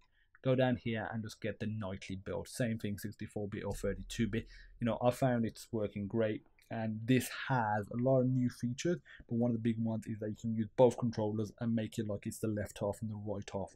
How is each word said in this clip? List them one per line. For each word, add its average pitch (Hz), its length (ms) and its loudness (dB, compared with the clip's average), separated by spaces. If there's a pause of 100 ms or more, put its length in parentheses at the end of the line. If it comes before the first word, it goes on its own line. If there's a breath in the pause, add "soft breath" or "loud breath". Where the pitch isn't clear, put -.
(420)
go 131 120 4
down 127 220 4
here 110 360 -2
and 113 100 -4
just - 200 -10
get - 180 -4
the 107 60 -4
nightly 98 500 -6
build. 92 320 -6
Same 113 300 -2
thing, 101 180 -4
sixty-four 104 520 -6
bit 101 160 -6
or 101 100 -2
thirty-two - 540 -2
bit. 110 200 -4 (320 loud breath)
You 120 60 0
know, 110 160 2
I 123 80 6
found 120 340 2
it's - 260 -6
working 104 360 -2
great. 110 400 0 (260)
And 110 320 -4
this 123 240 4 (200)
has 107 400 2
a - 80 -6
lot 131 240 6
of 127 80 6
new 127 200 2
features, 131 520 -2 (280 loud breath)
but 120 60 -2
one 120 160 4
of 113 60 2
the 110 40 -2
big 113 160 2
ones 110 300 -2
is 107 140 -6
that 110 80 -2
you 107 80 -4
can 113 180 -2
use 110 220 0
both 123 200 8
controllers 110 600 0
and 117 160 0
make 110 240 -2
it 107 80 0
like 104 220 -4
it's 110 100 -6
the 113 80 -2
left 104 320 -2
half 101 220 -2
and 110 100 -4
the 104 60 -6
right 101 360 -6
half 95 240 -4